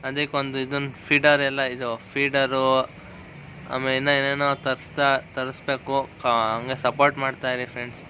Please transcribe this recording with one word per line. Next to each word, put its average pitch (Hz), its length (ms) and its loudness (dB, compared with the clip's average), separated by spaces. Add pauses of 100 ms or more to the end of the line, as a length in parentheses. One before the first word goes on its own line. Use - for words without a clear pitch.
ಅದಕ್ಕೊಂದು 139 580 -2
ಇದನ್ನ 139 240 -4 (180)
ಫೀಡರ್ 147 420 6
ಎಲ್ಲ, 135 120 -2 (140)
ಇದು 123 140 -4 (220)
ಫೀಡರು, 135 560 2 (1040)
ಆಮೇಲೆ 131 260 0
ಇನ್ನ 143 100 0 (100)
ಏನೇನೋ 139 300 0 (160)
ತರಿಸ್ತಾ, 139 440 0 (260)
ತರಿಸ್ಬೇಕು. 131 640 -4 (260)
ಕ-, 123 120 2 (200)
ಹಂಗೆ 127 300 -6
ಸಪೋರ್ಟ್ 139 380 4
ಮಾಡ್ತಾ 131 320 -4
ಇರಿ 123 180 -6
ಫ್ರೆಂಡ್ಸ್. 123 360 -12